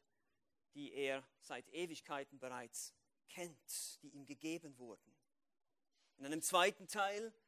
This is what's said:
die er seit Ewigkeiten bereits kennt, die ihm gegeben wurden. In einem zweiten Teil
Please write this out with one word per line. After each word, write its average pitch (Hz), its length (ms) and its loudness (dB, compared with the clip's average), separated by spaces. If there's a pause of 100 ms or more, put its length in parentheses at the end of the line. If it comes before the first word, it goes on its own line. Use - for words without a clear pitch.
(760)
die 143 180 -8
er 135 340 2 (140)
seit 123 320 -8
Ewigkeiten 147 680 -4
bereits 123 540 -6 (340)
kennt, - 760 -6
die 147 100 -14
ihm 143 140 -12
gegeben 151 520 -4
wurden. 120 400 -12 (1000)
In 135 80 -8
einem 156 180 0
zweiten 190 440 8
Teil 208 460 0 (140)